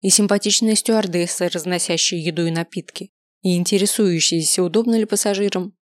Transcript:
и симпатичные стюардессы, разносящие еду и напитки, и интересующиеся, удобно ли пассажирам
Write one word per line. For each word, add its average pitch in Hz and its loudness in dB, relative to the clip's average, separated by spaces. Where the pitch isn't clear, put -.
и 196 0
симпатичные 208 2
стюардессы, 180 0
разносящие 170 -2
еду 170 -2
и 165 0
напитки, 165 -8
и 180 2
интересующиеся, 175 2
удобно 226 2
ли 220 2
пассажирам 202 -2